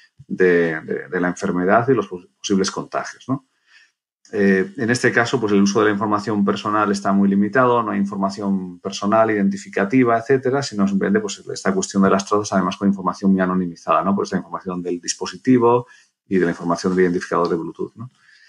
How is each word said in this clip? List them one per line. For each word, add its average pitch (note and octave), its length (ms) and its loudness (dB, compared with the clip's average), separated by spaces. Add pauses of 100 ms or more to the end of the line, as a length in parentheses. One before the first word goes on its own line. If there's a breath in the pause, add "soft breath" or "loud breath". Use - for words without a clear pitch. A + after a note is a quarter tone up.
(260 soft breath)
de, E2+ 540 2
de, C#2+ 280 -8
de F2+ 120 -4
la F2 80 0
enfermedad G2 600 0
y - 20 4
los G#2+ 160 0
pos-, F2 180 -14 (120)
posibles F#2+ 320 0
contagios, - 580 -8
¿no? C3+ 180 -6 (840 soft breath)
Eh, G2 460 2
en A2+ 100 -2
este B2 240 2
caso, A#2 260 0
pues, G#2+ 140 0
el G2 80 6
uso G2+ 200 2
de G#2 80 4
la G#2+ 40 4
información G#2 500 -2
personal G#2 480 0
está G2+ 220 0
muy G2 160 4
limitado, A#2 540 2
no G#2+ 80 -4
hay G2+ 80 -2
información G2 800 -4
personal, A2 500 0
identificativa, G#2 880 2
etcétera, C3 440 0
sino G2+ 260 -2
simplemente, G2 320 0
pues, - 320 -8
esta G2 220 -4
cuestión F#2+ 280 0
de G2 60 4
las G2 160 2
trazas, G#2 300 -2
además F#2 240 -2
con G2+ 100 0
información F#2+ 420 -2
muy F#2+ 120 2
anonimizada, F2 600 -2
¿no? G2 120 0
Por G2 100 -2
esta F#2 140 -4
información F2+ 440 -8
del F2 200 -6
dispositivo A#2+ 840 0 (400 soft breath)
y F#2+ 120 0
de F2 80 2
la E2+ 60 0
información F2 440 -2
del F#2 80 4
identificador F2 460 0
de F2+ 60 0
Bluetooth, - 400 -8
¿no? A#2+ 140 -14 (380 soft breath)